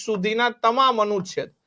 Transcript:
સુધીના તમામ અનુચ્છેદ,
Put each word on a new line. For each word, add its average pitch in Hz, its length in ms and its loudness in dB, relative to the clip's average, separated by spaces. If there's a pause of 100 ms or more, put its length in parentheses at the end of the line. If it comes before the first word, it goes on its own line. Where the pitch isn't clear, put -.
સુધીના 220 440 0
તમામ 240 520 2
અનુચ્છેદ, 202 500 -4 (160)